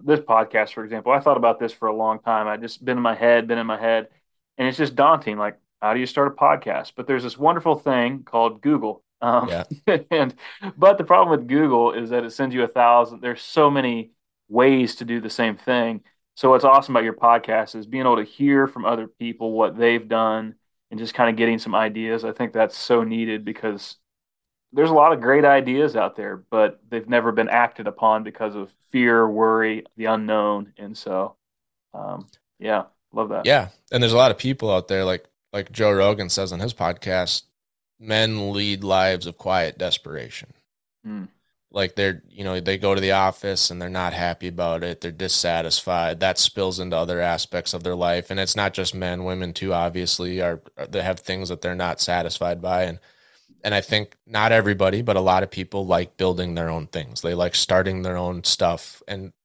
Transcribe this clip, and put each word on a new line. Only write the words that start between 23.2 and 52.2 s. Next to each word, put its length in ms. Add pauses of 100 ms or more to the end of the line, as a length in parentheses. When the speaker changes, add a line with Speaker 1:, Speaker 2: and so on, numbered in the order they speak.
Speaker 1:
because 520 (760)
there's 160
a 40
lot 180
of 100
great 220
ideas 540
out 180
there, 220 (120)
but 300 (100)
they've 180
never 260
been 160
acted 380
upon 360
because 320
of 160 (180)
fear, 400
worry, 560 (120)
the 80
unknown. 720
And 200
so, 380 (580)
um, 340 (300)
yeah, 260 (280)
love 180
that. 160
Speaker 2:
Yeah. 240 (220)
And 100
there's 120
a 40
lot 140
of 60
people 340
out 160
there, 160
like, 220 (260)
like 220
Joe 180
Rogan 380
says 240
on 80
his 120
podcast, 680 (560)
men 540
lead 300
lives 440
of 100
quiet 400
desperation. 760 (500)
Speaker 1:
Hmm. 220 (480)
Speaker 2:
Like, 220
they're, 340
you 140
know, 160
they 180
go 180
to 60
the 120
office 580
and 100
they're 80
not 240
happy 340
about 360
it. 160
They're 120
dissatisfied. 1080
That 180
spills 420
into 180
other 240
aspects 520
of 100
their 120
life. 340
And 100
it's 180
not 160
just 200
men, 300
women 300
too, 200
obviously, 680
are, 200 (280)
they 120
have 200
things 280
that 120
they're 140
not 260
satisfied 600